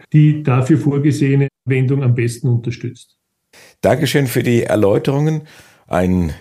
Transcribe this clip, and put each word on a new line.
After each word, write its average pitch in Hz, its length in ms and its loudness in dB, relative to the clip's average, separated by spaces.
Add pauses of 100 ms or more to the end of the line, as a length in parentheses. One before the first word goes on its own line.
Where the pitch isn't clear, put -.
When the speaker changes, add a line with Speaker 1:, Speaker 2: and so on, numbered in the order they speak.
(140)
Speaker 1:
die 151 300 4
dafür 127 340 2
vorgesehene 139 720 0 (180)
Anwendung 131 380 0
am 120 100 2
besten 117 340 -4
unterstützt. 120 680 -6 (640)
Speaker 2:
Dankeschön 139 460 0
für 117 160 -2
die 120 180 2
Erläuterungen. 139 800 0 (460)
Ein 90 540 0